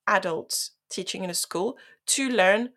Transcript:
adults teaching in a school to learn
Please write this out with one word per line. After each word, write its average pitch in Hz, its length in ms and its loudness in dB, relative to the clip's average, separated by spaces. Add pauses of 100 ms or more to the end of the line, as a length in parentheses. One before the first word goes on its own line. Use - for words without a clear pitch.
adults 185 640 -2 (180)
teaching 190 340 -8
in 180 60 -6
a 170 60 -6
school 202 420 -4 (300)
to 269 220 0
learn 220 480 4